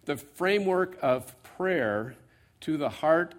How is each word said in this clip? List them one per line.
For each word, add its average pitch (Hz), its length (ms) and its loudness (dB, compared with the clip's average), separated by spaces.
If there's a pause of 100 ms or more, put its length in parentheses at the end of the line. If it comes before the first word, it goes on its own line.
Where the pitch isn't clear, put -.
the 147 120 -4
framework 185 840 0
of 127 420 -2
prayer 123 760 -2 (440)
to 156 160 -4
the 139 140 -2
heart 165 480 2